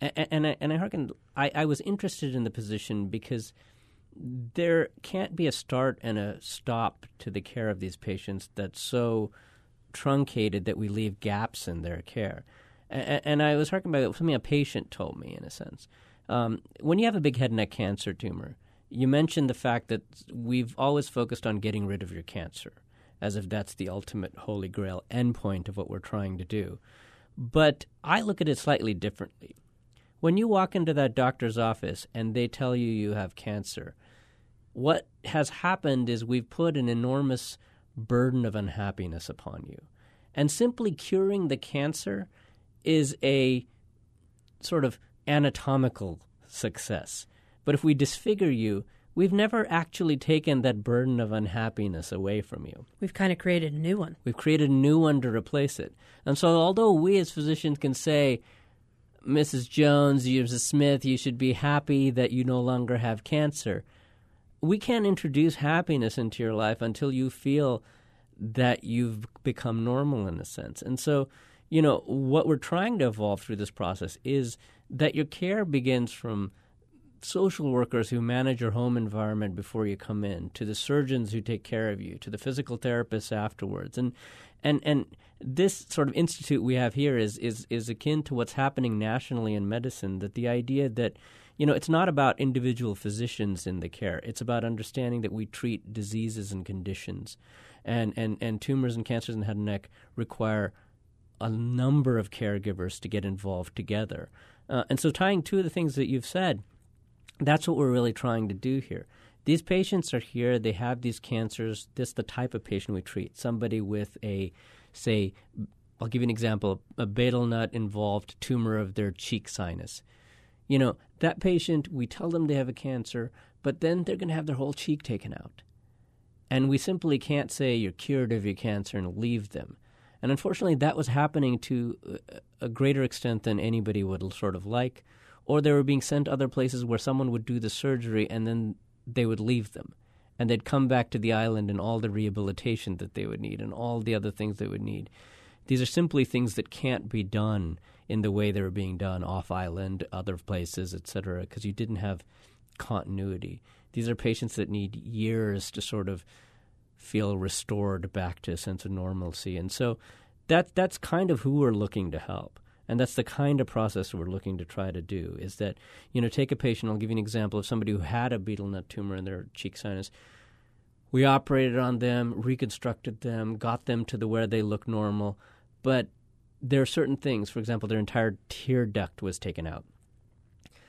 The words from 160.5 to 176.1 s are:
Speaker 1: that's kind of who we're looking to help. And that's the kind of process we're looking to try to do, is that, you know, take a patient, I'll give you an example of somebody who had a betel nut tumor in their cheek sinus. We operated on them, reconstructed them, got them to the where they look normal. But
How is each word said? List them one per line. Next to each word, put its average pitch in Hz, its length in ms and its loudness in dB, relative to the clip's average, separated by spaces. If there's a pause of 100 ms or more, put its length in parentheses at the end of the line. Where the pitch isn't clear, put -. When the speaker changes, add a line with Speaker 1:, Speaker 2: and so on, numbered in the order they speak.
Speaker 1:
that's 185 240 2
kind 175 320 0
of 120 100 2
who 135 140 2
we're 139 160 6
looking 101 400 0
to 78 80 -4
help. - 400 -10 (280)
And 120 120 0
that's 127 140 2
the 123 100 0
kind 143 380 2
of 123 60 0
process 107 460 -2
we're 87 120 -4
looking 95 320 -4
to 85 80 -8
try 95 260 -6
to 85 100 -6
do, 85 380 -6
is 98 180 -10
that, 101 200 -4 (340)
you 123 100 0
know, 117 60 2
take 135 240 2
a 135 40 0
patient, 117 360 0
I'll 107 60 0
give 110 140 -2
you 113 40 0
an 110 40 2
example 107 400 -2
of 98 60 -4
somebody 110 260 0
who 101 80 0
had 120 340 -2
a 107 60 -2
betel 101 280 -6
nut 95 220 -6
tumor 101 260 -6
in 92 100 -6
their 95 280 -8
cheek - 240 -10
sinus. 98 320 -6 (1040)
We 131 120 6
operated 135 540 4
on 123 220 2
them, 120 420 0
reconstructed 120 800 -4
them, 110 360 -4
got 117 280 -4
them 117 200 0
to 120 120 -6
the 110 100 -2
where 113 200 0
they 110 160 0
look 104 240 -2
normal. 104 500 0 (460)
But 127 240 2 (540)